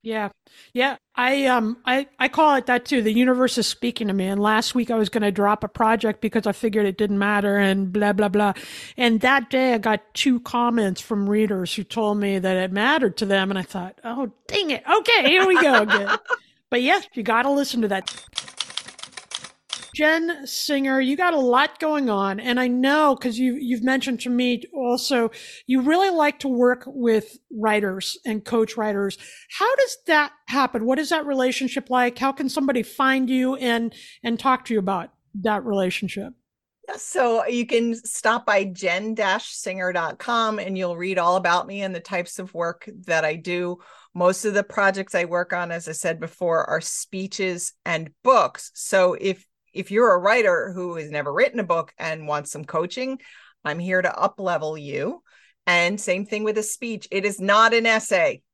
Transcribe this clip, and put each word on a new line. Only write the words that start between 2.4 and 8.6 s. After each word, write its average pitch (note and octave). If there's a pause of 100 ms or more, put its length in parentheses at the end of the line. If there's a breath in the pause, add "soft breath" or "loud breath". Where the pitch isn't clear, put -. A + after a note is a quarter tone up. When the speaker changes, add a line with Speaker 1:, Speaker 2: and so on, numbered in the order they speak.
Speaker 1:
it B3+
that B3
too. B3
The G#3+
universe B3
is G#3+
speaking A#3
to F#3+
me. F#3+
And G3
last G#3+
week A#3+
I A3+
was G#3+
gonna G#3
drop G3+
a G#3
project A3
because A3
I G3+
figured G#3+
it F#3+
didn't G3+
matter G3+
and G3
blah, G#3
blah, G#3
blah. G3+ (420 loud breath)